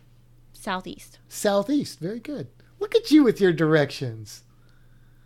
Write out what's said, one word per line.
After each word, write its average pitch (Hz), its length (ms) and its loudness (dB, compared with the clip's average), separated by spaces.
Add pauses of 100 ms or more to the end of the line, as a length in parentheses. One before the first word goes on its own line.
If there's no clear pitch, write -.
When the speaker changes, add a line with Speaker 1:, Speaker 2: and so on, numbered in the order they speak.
(520)
Speaker 1:
Southeast. - 680 -12 (100)
Speaker 2:
Southeast. 202 720 -2
Very 208 200 -10
good. 220 280 -12 (300)
Look 415 160 -8
at - 160 0
you 294 140 8
with 214 160 2
your 185 140 4
directions. 139 880 -2 (840)